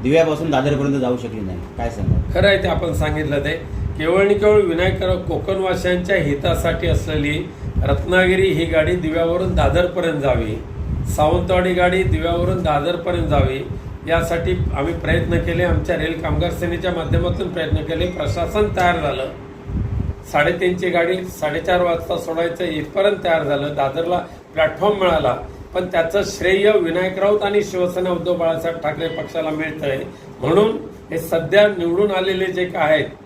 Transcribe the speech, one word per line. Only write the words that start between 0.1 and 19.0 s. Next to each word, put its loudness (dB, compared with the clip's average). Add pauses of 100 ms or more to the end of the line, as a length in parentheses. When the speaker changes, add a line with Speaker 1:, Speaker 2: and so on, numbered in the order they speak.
Speaker 1:
दादरपर्यंत 0
जाऊ 0
शकली -8
नाही. -6 (180)
काय -4
सांगाल? 2
Speaker 2:
खरं 4
आहे 4
ते 0
आपण 0
सांगितलं -2
ते. -2 (420)
केवळ 2
आणि 6
केवळ 6
विनायकराव 2
कोकणवासियांच्या 0
हितासाठी 0
असलेली 0 (340)
रत्नागिरी 4
ही 0
गाडी 2
दिव्यावरून 0
दादरपर्यंत 2
जावी, 0 (420)
सावंतवाडी 2
गाडी 4
दिव्यावरून 0
दादरपर्यंत 0
जावी, 2 (400)
यासाठी 0 (200)
आम्ही -2
प्रयत्न 0
केले. 0
आमच्या 0
रेल -2 (100)
कामगार 0
सेनेच्या -4
माध्यमातून 0
प्रयत्न -2
केले. -2
प्रशासन -2 (100)
तयार 2